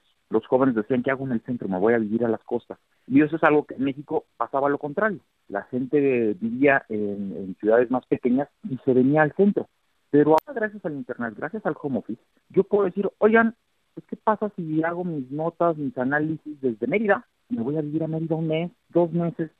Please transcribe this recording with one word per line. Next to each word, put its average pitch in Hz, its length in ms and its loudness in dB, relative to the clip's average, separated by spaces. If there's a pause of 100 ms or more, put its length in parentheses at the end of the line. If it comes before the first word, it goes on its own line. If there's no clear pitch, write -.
(300)
Los 110 160 0
jóvenes 131 280 4
decían, 123 280 -2
"¿Qué 139 80 -2
hago 135 160 -4
en 131 60 -4
el 113 100 -2
centro? 117 260 -6
Me 92 100 -2
voy 110 160 4
a 117 40 4
vivir 113 260 -2
a 117 40 0
las 110 140 -2
costas". - 360 -8 (280)
Y 135 160 4
eso 151 140 0
es 165 80 0
algo 151 220 4
que - 80 -14
en 127 100 -4
México 147 400 -4 (120)
pasaba 135 320 0
lo 143 100 0
contrario. 175 420 -4 (280)
La 101 160 -6
gente 127 760 0
vivía 131 480 2
en, 101 480 -6
en 95 240 -10
ciudades 113 300 4
más 123 160 -2
pequeñas 131 420 0 (200)
y 127 160 -6
se 131 100 4
venía 139 280 4
al 147 120 2
centro. 196 340 2 (420)
Pero 147 220 6
ahora, 233 260 2
gracias 214 260 -6
al 160 100 -6
internet, 120 420 -8
gracias 185 300 -8
al 156 140 -4
home 135 180 -4
office, - 240 -10 (260)
yo 175 160 2
puedo 202 220 0
decir, 190 220 -4 (100)
"Oigan, 226 360 4 (400)
pues, - 140 -18
¿qué 214 80 -14
pasa 214 400 -2
si 156 260 -2
hago 175 220 -2
mis 147 260 -6
notas, 165 460 -2
mis 143 200 -6
análisis 151 640 -2
desde 120 260 -2
Mérida? 202 400 0 (220)
Me - 140 -4
voy 143 140 -4
a 160 40 -2
vivir 151 220 -4
a 160 60 -4
Mérida 160 260 -4
un 160 140 -2
mes, 165 240 -4 (160)
dos 170 240 0
meses, 170 480 -2